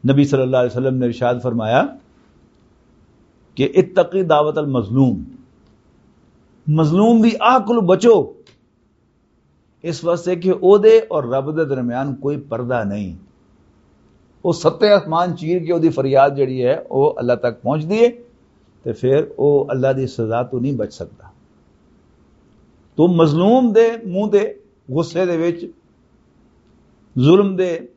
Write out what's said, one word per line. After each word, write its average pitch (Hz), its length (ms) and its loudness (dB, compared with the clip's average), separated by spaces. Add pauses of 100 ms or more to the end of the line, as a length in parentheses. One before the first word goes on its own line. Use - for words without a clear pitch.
ਨਬੀ 139 180 4
ਸੱਲੱਲਾਹੁ 127 380 0
ਅਲੈਹਿ - 20 2
ਵਸੱਲਮ 127 300 -4
ਨੇ 127 100 -2
ਇਰਸ਼ਾਦ 120 360 -4
ਫਰਮਾਇਆ 120 580 -2 (1600)
ਕਿ 131 80 -2
ਇਤਕੀ 180 600 0
ਦਾਵਤ 151 360 0
ਅਲ 147 80 -4
ਮਜ਼ਲੂਮ, 120 580 0 (1400)
ਮਜ਼ਲੂਮ 180 520 4
ਦੀ 226 200 2
ਆਹ 247 180 4
ਕੋਲੋਂ 233 240 -2
ਬਚੋ, 185 520 4 (1500)
ਇਸ 165 200 -8
ਵਾਸਤੇ 175 320 -2
ਕਿ 180 160 -2
ਉਹਦੇ 208 600 4
ਔਰ 139 180 -2
ਰੱਬ 135 260 -4
ਦੇ 160 100 0
ਦਰਮਿਆਨ 131 500 -4
ਕੋਈ 143 220 -6
ਪਰਦਾ 120 460 -6
ਨਹੀਂ। 101 340 -8 (1300)
ਉਹ 170 80 0
ਸੱਤੇ 170 380 0
ਆਸਮਾਨ 170 440 0
ਚੀਰ 165 300 -4
ਕੇ 165 60 -4
ਉਹਦੀ 165 180 2
ਫਰਿਆਦ 135 460 2
ਜਿਹੜੀ 131 300 -2
ਹੈ 135 140 0
ਉਹ 139 400 -2
ਅੱਲਾਹ 123 180 0
ਤੱਕ 117 220 -6
ਪਹੁੰਚਦੀ 160 460 0
ਹੈ 240 40 2 (760)
ਤੇ 117 100 -6
ਫਿਰ 135 460 -2
ਉਹ 143 320 2
ਅੱਲਾਹ 135 220 0
ਦੀ 131 140 -4
ਸਜ਼ਾ 117 360 -4
ਤੋਂ 123 180 -6
ਨਹੀਂ 139 120 -4
ਬਚ 107 200 -6
ਸਕਦਾ। - 380 -18 (1700)
ਤੋ 160 100 4
ਮਜ਼ਲੂਮ 180 680 2
ਦੇ 226 240 2 (100)
ਮੂੰਹ 202 240 -4
ਤੇ 202 320 -2 (280)
ਗੁੱਸੇ 165 340 -2
ਦੇ 170 120 -2
ਵਿੱਚ, 170 340 -4 (1500)
ਜ਼ੁਲਮ 190 380 2
ਦੇ 175 420 -4